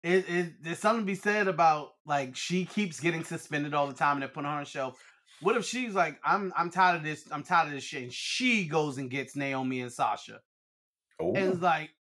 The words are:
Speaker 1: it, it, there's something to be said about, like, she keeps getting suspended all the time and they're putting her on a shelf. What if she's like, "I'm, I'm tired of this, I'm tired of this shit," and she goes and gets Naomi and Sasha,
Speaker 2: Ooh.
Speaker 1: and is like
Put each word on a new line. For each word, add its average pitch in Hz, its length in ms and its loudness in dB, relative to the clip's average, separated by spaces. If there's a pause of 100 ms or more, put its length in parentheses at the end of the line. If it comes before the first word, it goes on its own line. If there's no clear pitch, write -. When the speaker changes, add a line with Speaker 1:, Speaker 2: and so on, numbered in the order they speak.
Speaker 1:
it, 185 260 2
it, 175 340 -2
there's 165 160 -6
something 226 240 2
to 202 40 -2
be 196 80 0
said 208 340 2
about, 156 420 4 (160)
like, 139 300 -2
she 180 280 -2
keeps 180 360 -4
getting 165 240 0
suspended 151 500 -4
all 143 120 4
the 139 80 -8
time 143 220 2
and 139 60 -4
they're 135 80 -6
putting 143 180 -6
her 147 80 -2
on 143 60 -4
a 139 40 -10
shelf. 131 320 -6 (420)
What 208 160 2
if 220 100 0
she's 233 280 -4
like, 165 300 0
"I'm, 185 320 2
I'm 170 140 0
tired 180 260 6
of 160 60 -6
this, 156 280 -6
I'm 147 120 -6
tired 165 260 2
of 147 60 -8
this 135 100 -8
shit," 139 200 -8
and 123 80 -10
she 226 540 0
goes 151 320 0
and 131 120 -6
gets 131 260 -6
Naomi 135 440 -2
and 123 120 -6
Sasha, 110 480 -2 (840)
Speaker 2:
Ooh. 170 120 0
Speaker 1:
and 190 200 2
is 175 60 -4
like 160 300 0 (140)